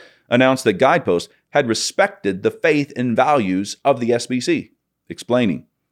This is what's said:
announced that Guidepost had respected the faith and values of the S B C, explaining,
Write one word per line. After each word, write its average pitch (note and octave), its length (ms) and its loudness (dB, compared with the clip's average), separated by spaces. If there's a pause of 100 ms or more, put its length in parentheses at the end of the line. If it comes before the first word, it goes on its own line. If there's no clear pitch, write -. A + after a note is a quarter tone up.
(300)
announced C3 360 2
that A2 80 4
Guidepost G2+ 560 0 (220)
had C#3+ 160 0
respected G#2+ 760 -2
the A2 80 0
faith D3+ 460 0
and B2 200 -2
values G#2+ 720 0
of A#2+ 140 2
the A#2+ 120 0
S A#2 140 -2
B B2+ 160 -4
C, D#3 300 -4 (360)
explaining, A2 580 -2 (260)